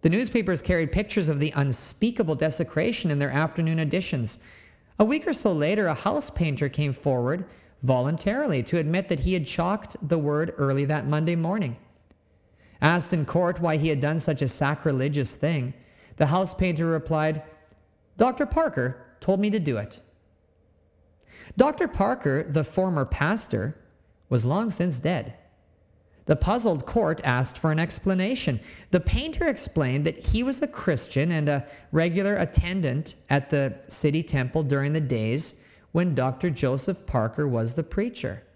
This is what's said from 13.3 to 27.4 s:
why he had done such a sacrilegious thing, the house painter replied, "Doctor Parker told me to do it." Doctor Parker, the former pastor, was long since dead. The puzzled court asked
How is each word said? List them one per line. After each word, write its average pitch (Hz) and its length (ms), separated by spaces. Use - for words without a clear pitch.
why 160 180
he 160 100
had 143 120
done 151 180
such 151 240
a 131 60
sacrilegious 143 840
thing, 143 380
the 156 100
house 185 260
painter 170 320
replied, 156 580
"Doctor 247 260
Parker 135 580
told 190 200
me 214 80
to 214 100
do 147 200
it." 104 220
Doctor 302 320
Parker, 196 540
the 151 220
former 175 420
pastor, 147 720
was 120 160
long 196 260
since 175 280
dead. 131 360
The - 100
puzzled 196 480
court 165 380
asked 127 340